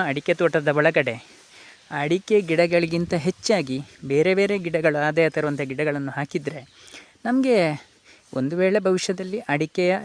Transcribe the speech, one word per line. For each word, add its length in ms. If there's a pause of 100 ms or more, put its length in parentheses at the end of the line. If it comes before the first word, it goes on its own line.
ಅಡಿಕೆ 300
ತೋಟದ 340
ಒಳಗಡೆ 680 (560)
ಅಡಿಕೆ 500
ಗಿಡಗಳಿಗಿಂತ 720
ಹೆಚ್ಚಾಗಿ 680 (240)
ಬೇರೆ 300
ಬೇರೆ 220
ಗಿಡಗಳು, 500
ಆದಾಯ 220
ತರುವಂಥ 320
ಗಿಡಗಳನ್ನು 500
ಹಾಕಿದರೆ 560 (580)
ನಮಗೆ 560 (520)
ಒಂದು 240
ವೇಳೆ 220
ಭವಿಷ್ಯದಲ್ಲಿ 600
ಅಡಿಕೆಯ 640